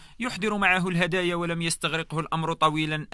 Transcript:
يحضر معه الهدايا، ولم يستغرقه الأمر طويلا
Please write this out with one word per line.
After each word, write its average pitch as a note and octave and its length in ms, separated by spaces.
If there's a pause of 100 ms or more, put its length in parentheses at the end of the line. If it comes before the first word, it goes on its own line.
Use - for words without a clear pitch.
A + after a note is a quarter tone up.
(200)
يحضر G#3 380
معه F#3 300
الهدايا، F3 480
ولم E3+ 260
يستغرقه D#3+ 580
الأمر D#3+ 340
طويلا D#3 600